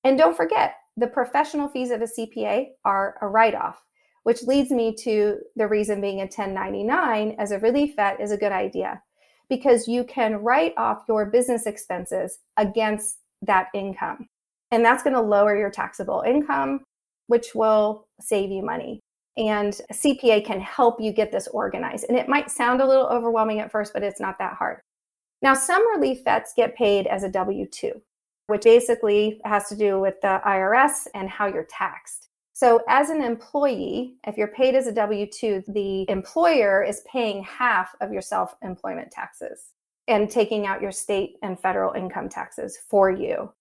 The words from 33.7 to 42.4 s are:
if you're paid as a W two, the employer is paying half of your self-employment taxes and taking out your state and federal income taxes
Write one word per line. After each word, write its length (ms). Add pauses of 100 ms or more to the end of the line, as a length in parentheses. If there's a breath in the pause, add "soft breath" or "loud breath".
if 120
you're 100
paid 260
as 140
a 40
W 360
two, 400
the 420
employer 720
is 180
paying 420
half 580
of 100
your 120
self-employment 880
taxes 600 (340)
and 240
taking 340
out 160
your 100
state 520
and 160
federal 340
income 340
taxes 520 (100)